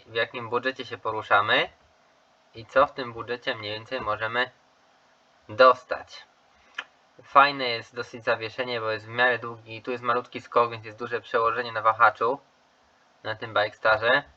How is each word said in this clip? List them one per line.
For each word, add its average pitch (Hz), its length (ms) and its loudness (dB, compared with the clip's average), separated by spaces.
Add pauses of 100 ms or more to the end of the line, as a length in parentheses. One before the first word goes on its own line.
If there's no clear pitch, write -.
w 113 100 -14
jakim 117 340 -4
budżecie 120 360 -4
się 117 120 -12
poruszamy 110 720 0 (840)
i 113 100 -16
co 139 220 4
w - 60 -12
tym 120 200 -8
budżecie 120 420 -6
mniej 107 180 -8
więcej 113 280 -8
możemy 113 500 -2 (960)
dostać. - 760 4 (960)
Fajne 139 460 2
jest 117 260 -8
dosyć 117 280 -12
zawieszenie, 117 580 -4
bo 110 100 -4
jest 107 140 -6
w 110 40 -18
miarę 120 300 2
długi. 113 420 -14
Tu 127 100 -8
jest 120 120 -6
malutki 123 380 -4
skok, 120 300 2
więc 110 140 -12
jest 107 140 -18
duże 117 220 -6
przełożenie 117 500 -2
na 110 100 -6
wahaczu 113 580 2 (840)
na 110 120 -6
tym 110 180 -12
Bike 104 220 0
Starze. 113 480 2 (140)